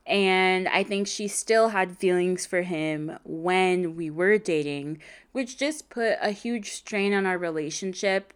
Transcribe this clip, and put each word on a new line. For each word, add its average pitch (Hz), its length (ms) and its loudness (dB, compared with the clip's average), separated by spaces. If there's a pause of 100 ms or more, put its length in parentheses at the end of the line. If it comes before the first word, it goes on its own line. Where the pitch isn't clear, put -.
And 185 600 4
I 196 140 2
think 202 240 -2
she 208 220 -6
still 226 400 2
had 185 280 -2
feelings 180 480 2
for 180 180 0
him 156 640 -4
when 180 680 0
we 165 160 -6
were 180 260 4
dating, 151 640 -2 (300)
which 254 260 -6
just 302 340 -4
put 226 300 0
a 180 100 0
huge 233 420 -6
strain 202 420 0
on 196 100 2
our 185 140 0
relationship 180 960 -2